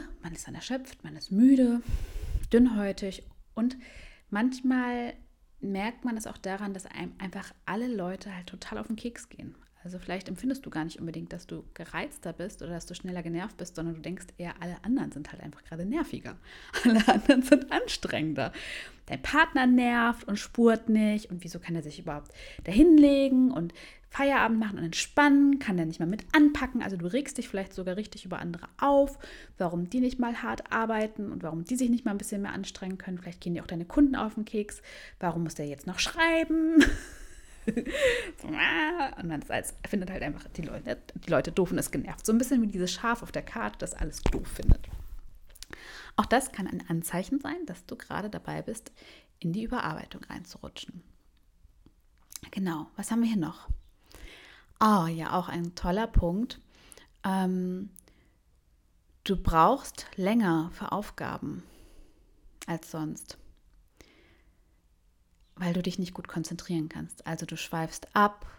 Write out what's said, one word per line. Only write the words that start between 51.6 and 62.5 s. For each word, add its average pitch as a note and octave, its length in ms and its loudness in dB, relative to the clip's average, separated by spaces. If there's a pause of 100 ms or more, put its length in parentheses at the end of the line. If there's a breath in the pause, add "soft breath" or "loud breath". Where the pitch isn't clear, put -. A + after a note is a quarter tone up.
Genau, E3 460 -6
was G3+ 120 -10
haben A#3 120 0
wir A3+ 80 2
hier A3 80 0
noch? D#3 300 -6 (1120 loud breath)
Ah, G#3 280 4
ja, D#3+ 260 -4
auch F3+ 140 -2
ein E3+ 280 -6
toller G3 320 -2
Punkt. G3+ 520 0 (640 loud breath)
Ähm, F#3 680 -2 (1300 soft breath)
du G3 120 0
brauchst F3+ 680 4 (100)
länger F3+ 580 2
für - 180 -8
Aufgaben - 720 -6 (1040 soft breath)